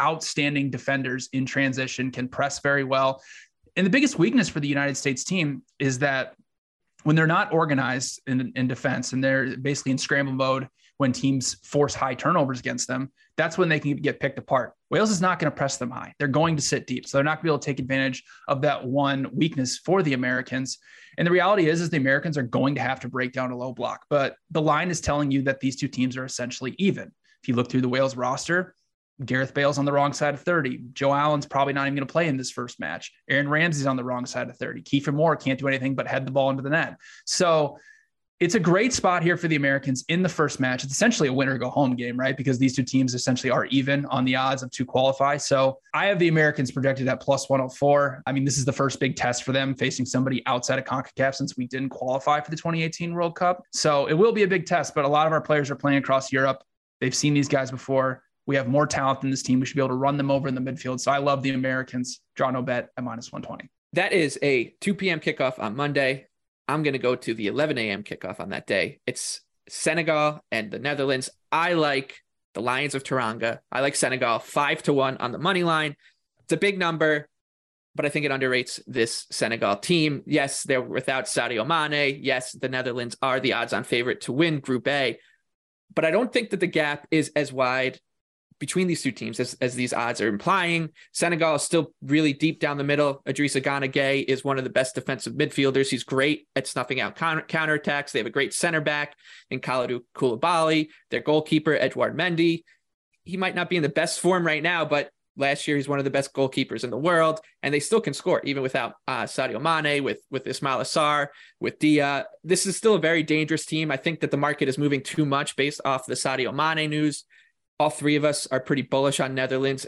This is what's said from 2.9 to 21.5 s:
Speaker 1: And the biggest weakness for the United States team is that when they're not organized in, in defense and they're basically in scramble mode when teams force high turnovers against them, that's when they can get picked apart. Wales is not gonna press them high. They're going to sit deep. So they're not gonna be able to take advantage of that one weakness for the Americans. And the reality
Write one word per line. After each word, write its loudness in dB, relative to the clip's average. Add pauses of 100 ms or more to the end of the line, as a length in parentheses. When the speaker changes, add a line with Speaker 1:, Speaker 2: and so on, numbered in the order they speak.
Speaker 1:
And 2
the 4
biggest 4
weakness 4
for -6
the 0
United 0
States -2
team -2 (180)
is 0
that -2 (680)
when 4
they're 6
not 2
organized 0
in, -2
in 0
defense -2
and -2
they're 2
basically -2
in 0
scramble 0
mode 0 (300)
when 2
teams 0
force 0
high -2
turnovers 0
against -6
them, -6 (240)
that's 0
when 4
they 2
can -2
get -2
picked -4
apart. -2 (160)
Wales 2
is 0
not 2
gonna 0
press -2
them -6
high. -12
They're 0
going 4
to -2
sit -2
deep. -6
So 0
they're 4
not 0
gonna -10
be 0
able 2
to -10
take -2
advantage -2 (240)
of 0
that 2
one 0
weakness -2
for 2
the 0
Americans. -4 (400)
And 2
the 2
reality 4